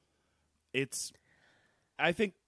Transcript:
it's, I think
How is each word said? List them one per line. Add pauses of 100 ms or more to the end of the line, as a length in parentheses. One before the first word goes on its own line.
(720)
it's, (840)
I
think (140)